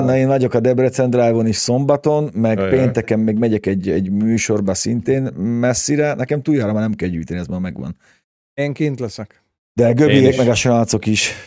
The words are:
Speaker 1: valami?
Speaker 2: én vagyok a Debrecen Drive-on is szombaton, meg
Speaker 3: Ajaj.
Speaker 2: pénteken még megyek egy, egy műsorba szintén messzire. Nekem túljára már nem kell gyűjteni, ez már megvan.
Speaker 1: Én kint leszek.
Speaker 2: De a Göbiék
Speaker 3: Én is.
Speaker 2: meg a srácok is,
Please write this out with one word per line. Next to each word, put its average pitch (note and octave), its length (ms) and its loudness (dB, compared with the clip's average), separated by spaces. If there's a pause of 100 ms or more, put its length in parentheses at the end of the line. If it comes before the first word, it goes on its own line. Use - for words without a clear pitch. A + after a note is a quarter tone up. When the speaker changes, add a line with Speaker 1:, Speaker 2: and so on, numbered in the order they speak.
Speaker 1:
valami? B2+ 140 2
Speaker 2:
én C3 80 2
vagyok C3 280 2
a B2 60 2
Debrecen B2+ 500 2
Drive-on A#2 360 2
is A2 100 0
szombaton, C#3+ 800 0
meg A2 240 0
Speaker 3:
Ajaj. F#2+ 120 -2
Speaker 2:
pénteken A#2 480 0
még A2 200 0
megyek A2 280 0
egy, G2 220 -2
egy F#2 220 -2
műsorba G#2 640 0
szintén A#2+ 480 -2 (120)
messzire. B2 800 -2
Nekem C#3+ 280 -4
túljára B2+ 300 0
már G#2+ 100 0
nem A2 120 -2
kell F2+ 140 -4
gyűjteni, E2+ 320 -6
ez F2 60 -6
már F2+ 140 -6
megvan. E2 360 -8 (580)
Speaker 1:
Én C#3+ 180 -4
kint C#3 280 -4
leszek. A2 420 -10 (300)
Speaker 2:
De A#2 140 4
a A#2 60 4
Göbiék C#3 300 6
Speaker 3:
Én C3 60 6
is. C3 80 4
Speaker 2:
meg B2+ 120 2
a A#2+ 60 2
srácok A#2 520 0
is, G#2+ 260 0 (140)